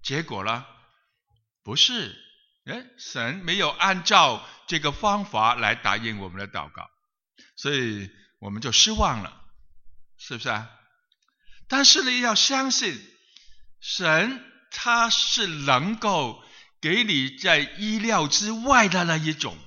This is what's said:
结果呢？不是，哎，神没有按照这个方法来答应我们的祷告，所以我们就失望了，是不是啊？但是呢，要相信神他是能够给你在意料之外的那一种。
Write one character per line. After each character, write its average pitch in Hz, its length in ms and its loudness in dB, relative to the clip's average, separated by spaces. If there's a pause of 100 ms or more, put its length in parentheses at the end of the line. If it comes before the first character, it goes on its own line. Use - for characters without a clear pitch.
结 147 200 -2
果 117 240 -6
呢？ 117 180 -2 (960)
不 110 140 -6
是， 165 400 0 (480)
哎， 214 220 -10 (100)
神 120 380 -6 (100)
没 175 140 -2
有 165 100 0
按 180 340 0
照 156 460 4 (180)
这 165 140 -2
个 147 120 0
方 202 340 0
法 110 300 2
来 113 180 0
答 107 240 0
应 110 220 -4
我 92 100 -8
们 92 80 -12
的 101 100 -8
祷 73 220 -10
告， 50 180 -16 (680)
所 143 200 -4
以 107 360 -4 (280)
我 101 100 -14
们 104 140 -8
就 117 100 -4
失 - 180 4
望 180 320 0
了， - 220 -14 (720)
是 - 220 -10
不 107 40 -10
是 127 60 -6
啊？ 110 220 -4 (1000)
但 269 160 2
是 - 180 8
呢， 247 180 0
要 233 140 2
相 269 360 2
信 190 280 -2 (840)
神 185 600 0 (280)
他 233 400 2
是 - 360 2
能 147 500 2
够 170 460 -2 (380)
给 196 240 2
你 139 240 0
在 165 300 2
意 214 400 -2
料 202 280 2
之 208 260 -2
外 233 360 4
的 175 160 0
那 165 140 2
一 156 160 -2
种。 101 320 -8